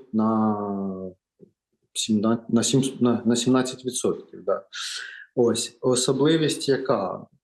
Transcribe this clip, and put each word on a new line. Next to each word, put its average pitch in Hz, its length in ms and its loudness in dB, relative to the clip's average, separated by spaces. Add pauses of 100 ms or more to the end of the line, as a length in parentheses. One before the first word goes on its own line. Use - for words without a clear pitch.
(140)
на 110 440 2 (1400)
сімна-, 110 560 0
на 117 140 2
сім-, 135 360 2
на, 117 260 2
на 117 100 2
сімнадцять 127 500 0
відсотків, - 580 -4
да. 95 220 -2 (680)
Ось, 117 460 0
особливість 139 880 2
яка? 101 560 -2 (180)